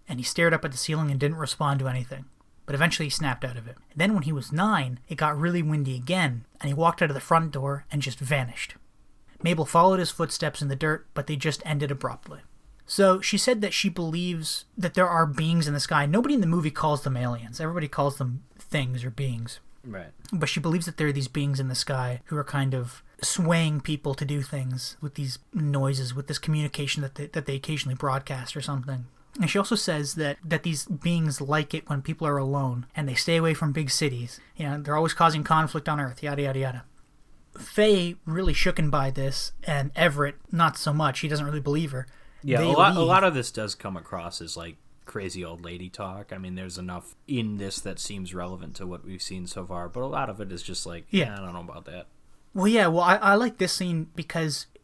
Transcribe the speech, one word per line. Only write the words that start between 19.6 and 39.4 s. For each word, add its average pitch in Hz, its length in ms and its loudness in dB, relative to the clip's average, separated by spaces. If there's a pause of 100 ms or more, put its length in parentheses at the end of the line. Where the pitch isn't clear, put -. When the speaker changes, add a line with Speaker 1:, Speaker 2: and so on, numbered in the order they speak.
Speaker 2:
Right. 98 260 -12 (220)
Speaker 1:
But 156 160 0
she - 120 -2
believes 165 260 0
that 165 100 -10
there 151 120 2
are 143 40 2
these 139 160 -2
beings 143 300 0
in 135 100 0
the 127 60 -2
sky 123 520 -2
who 151 100 -4
are 147 80 -2
kind 135 300 0
of 123 280 -6 (180)
swaying 160 600 2
people 147 340 -2
to 147 100 -4
do 143 180 0
things 131 580 -6
with 147 140 -8
these 135 240 -6 (160)
noises, 135 600 0
with 139 120 -6
this - 120 -4
communication 151 640 -2
that 135 140 -6
they, 147 100 -8
that 143 200 -6
they 139 100 -2
occasionally 139 380 -4
broadcast 135 640 -4
or 143 40 -6
something. 135 460 -4 (340)
And 165 80 2
she 202 100 2
also 202 180 2
says 151 400 -2
that, 147 280 -2
that 156 180 0
these 160 220 -4
beings 165 560 0
like 147 320 0
it 160 160 -6
when 139 140 -2
people 156 240 -4
are 143 100 2
alone, 135 580 0
and 143 140 -2
they 131 60 -4
stay 165 220 2
away 160 180 4
from 151 180 0
big 143 180 0
cities. 123 500 -2 (160)
You 151 100 -4
know, 147 160 -4
they're 147 140 0
always 160 180 2
causing 156 280 6
conflict 160 460 2
on 147 120 0
Earth, 123 220 -6
yada, 143 200 -2
yada, 135 160 0
yada. 127 260 -4 (720)
Faye 190 580 4 (100)
really 170 280 2
shooken 170 360 4
by 135 200 2
this, 135 420 -2 (120)